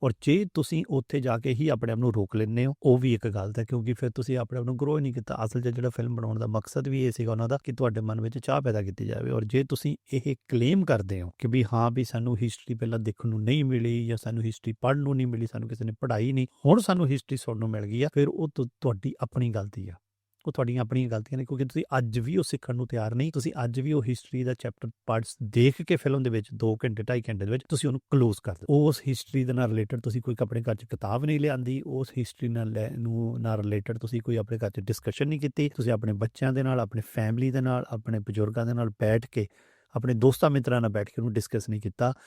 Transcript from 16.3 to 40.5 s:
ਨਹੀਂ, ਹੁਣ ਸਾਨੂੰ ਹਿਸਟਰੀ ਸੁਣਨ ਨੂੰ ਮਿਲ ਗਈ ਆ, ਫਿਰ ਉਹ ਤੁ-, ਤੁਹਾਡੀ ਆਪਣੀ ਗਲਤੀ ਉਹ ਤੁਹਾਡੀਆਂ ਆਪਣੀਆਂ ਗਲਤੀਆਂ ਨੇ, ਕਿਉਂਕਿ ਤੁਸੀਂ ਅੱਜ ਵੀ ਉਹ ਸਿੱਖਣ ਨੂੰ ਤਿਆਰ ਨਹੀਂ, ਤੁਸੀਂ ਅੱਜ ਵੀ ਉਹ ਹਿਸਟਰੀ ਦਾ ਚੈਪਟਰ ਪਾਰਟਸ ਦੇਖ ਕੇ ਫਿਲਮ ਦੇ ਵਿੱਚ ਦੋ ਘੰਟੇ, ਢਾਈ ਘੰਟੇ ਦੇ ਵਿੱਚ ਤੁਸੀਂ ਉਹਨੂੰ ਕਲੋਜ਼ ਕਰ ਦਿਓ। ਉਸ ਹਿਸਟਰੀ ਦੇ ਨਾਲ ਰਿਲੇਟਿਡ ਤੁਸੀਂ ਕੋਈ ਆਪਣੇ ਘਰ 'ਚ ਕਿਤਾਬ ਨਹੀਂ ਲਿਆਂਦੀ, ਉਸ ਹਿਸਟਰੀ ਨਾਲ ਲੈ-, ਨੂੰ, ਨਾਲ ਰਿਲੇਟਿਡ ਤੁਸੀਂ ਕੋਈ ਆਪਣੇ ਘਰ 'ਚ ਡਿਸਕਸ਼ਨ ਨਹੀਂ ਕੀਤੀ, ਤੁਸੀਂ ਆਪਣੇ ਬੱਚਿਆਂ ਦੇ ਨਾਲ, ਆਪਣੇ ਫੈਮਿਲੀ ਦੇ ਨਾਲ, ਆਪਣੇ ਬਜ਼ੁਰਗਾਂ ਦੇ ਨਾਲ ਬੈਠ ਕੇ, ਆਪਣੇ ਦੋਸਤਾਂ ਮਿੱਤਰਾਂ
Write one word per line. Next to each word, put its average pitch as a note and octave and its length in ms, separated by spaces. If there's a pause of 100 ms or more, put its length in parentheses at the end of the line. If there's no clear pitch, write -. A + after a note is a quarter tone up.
ਨਹੀਂ, C3 160 (180)
ਹੁਣ F3 140
ਸਾਨੂੰ F3+ 280
ਹਿਸਟਰੀ C3+ 300
ਸੁਣਨ A#2 220
ਨੂੰ A2+ 100
ਮਿਲ G#2+ 160
ਗਈ A2+ 180
ਆ, D3+ 100
ਫਿਰ C#3+ 140
ਉਹ D#3+ 280
ਤੁ-, B2+ 120 (140)
ਤੁਹਾਡੀ A#2+ 400
ਆਪਣੀ B2 280
ਗਲਤੀ G2+ 300 (680)
ਉਹ D#3 40
ਤੁਹਾਡੀਆਂ B2 300
ਆਪਣੀਆਂ B2 280
ਗਲਤੀਆਂ A2+ 280
ਨੇ, C3 80
ਕਿਉਂਕਿ C3 200
ਤੁਸੀਂ D#3 180 (140)
ਅੱਜ A#2 220
ਵੀ C3+ 180
ਉਹ F3 60
ਸਿੱਖਣ - 320
ਨੂੰ A#2+ 120
ਤਿਆਰ A2 280
ਨਹੀਂ, C#3+ 160
ਤੁਸੀਂ D3+ 200 (120)
ਅੱਜ A#2+ 160
ਵੀ C#3+ 140
ਉਹ C#3+ 100
ਹਿਸਟਰੀ B2 400
ਦਾ B2+ 100
ਚੈਪਟਰ A#2 360 (160)
ਪਾਰਟਸ A2+ 380
ਦੇਖ A#2+ 380
ਕੇ E3+ 140
ਫਿਲਮ C3+ 280
ਦੇ B2 60
ਵਿੱਚ A2+ 240
ਦੋ A2 220
ਘੰਟੇ, A2 280
ਢਾਈ B2 260
ਘੰਟੇ G2+ 160
ਦੇ G#2 60
ਵਿੱਚ C3 180
ਤੁਸੀਂ D3 200
ਉਹਨੂੰ C3 120 (100)
ਕਲੋਜ਼ A#2+ 320
ਕਰ - 100
ਦਿਓ। D3 340
ਉਸ D3+ 200
ਹਿਸਟਰੀ C3 380
ਦੇ B2 80
ਨਾਲ B2 160
ਰਿਲੇਟਿਡ A2 320
ਤੁਸੀਂ A#2 200
ਕੋਈ B2 200
ਆਪਣੇ A#2 200
ਘਰ A#2 140
'ਚ A#2 100
ਕਿਤਾਬ A2 400
ਨਹੀਂ D3+ 140
ਲਿਆਂਦੀ, C3+ 480
ਉਸ C3 200 (100)
ਹਿਸਟਰੀ B2 300
ਨਾਲ A#2 240
ਲੈ-, A2 260
ਨੂੰ, A#2 440
ਨਾਲ A2+ 180
ਰਿਲੇਟਿਡ G#2 380
ਤੁਸੀਂ A#2 240
ਕੋਈ A#2 140
ਆਪਣੇ A2 220
ਘਰ A2 120
'ਚ - 100
ਡਿਸਕਸ਼ਨ G#2+ 480
ਨਹੀਂ D3+ 120
ਕੀਤੀ, D3 300
ਤੁਸੀਂ A#2+ 220
ਆਪਣੇ A2 220
ਬੱਚਿਆਂ A#2 400
ਦੇ C3 100
ਨਾਲ, C3 160
ਆਪਣੇ A2+ 220 (120)
ਫੈਮਿਲੀ A#2 380
ਦੇ C3 100
ਨਾਲ, B2+ 280
ਆਪਣੇ A2 300
ਬਜ਼ੁਰਗਾਂ G#2+ 460
ਦੇ A#2+ 80
ਨਾਲ A#2+ 160
ਬੈਠ A2 360
ਕੇ, G#2 220 (480)
ਆਪਣੇ B2 180
ਦੋਸਤਾਂ B2+ 360
ਮਿੱਤਰਾਂ C3 320